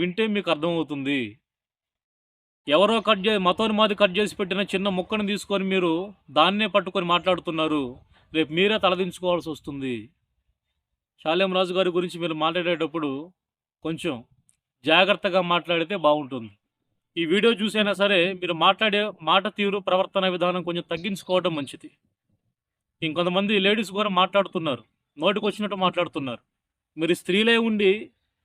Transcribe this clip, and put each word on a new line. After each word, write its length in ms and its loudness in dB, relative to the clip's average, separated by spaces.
వింటే 320 -2
మీకు 180 0
అర్థమవుతుంది. 640 -2
ఎవరో 340 4
కట్ 240 0
చే-, 220 2
మతోన్మాది 560 2
కట్ 160 4
చేసి 200 -2
పెట్టిన 220 -2
చిన్న 120 0
ముక్కను 320 -2
తీసుకొని 420 -2
మీరు 200 2
దాన్నే 440 2
పట్టుకొని 380 0
మాట్లాడుతున్నారు, 680 0
రేపు 260 0
మీరే 260 2
తలదించుకోవాల్సి 680 -2
వస్తుంది. 420 -8
షాలేం 280 0
రాజు 200 0
గారి 180 0
గురించి 280 -2
మీరు 240 -4
మాట్లాడేటప్పుడు 640 -2
కొంచెం 320 -4
జాగ్రత్తగా 560 4
మాట్లాడితే 540 0
బాగుంటుంది. 560 0
ఈ 80 0
వీడియో 280 4
చూసైనా 400 0
సరే 260 2
మీరు 200 -4
మాట్లాడే 480 2
మాట 260 2
తీరు, 300 -2
ప్రవర్తన 500 0
విధానం 360 -2
కొంచెం 260 -4
తగ్గించుకోవడం 640 -2
మంచిది. 340 -10
ఇంకొంతమంది 580 0
లేడీస్ 320 0
కూడా 180 -2
మాట్లాడుతున్నారు, 720 0
నోటికొచ్చినట్టు 580 -2
మాట్లాడుతున్నారు. 640 -2
మీరు 160 0
స్త్రీలే 440 2
ఉండి 340 2